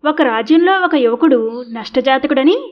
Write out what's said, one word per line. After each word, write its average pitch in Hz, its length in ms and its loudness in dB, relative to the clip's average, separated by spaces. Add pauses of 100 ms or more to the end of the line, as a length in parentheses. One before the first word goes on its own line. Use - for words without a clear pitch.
ఒక 302 160 0
రాజ్యంలో 311 580 2
ఒక 349 140 -2
యువకుడు 240 760 0
నష్టజాతకుడని, 269 840 0 (140)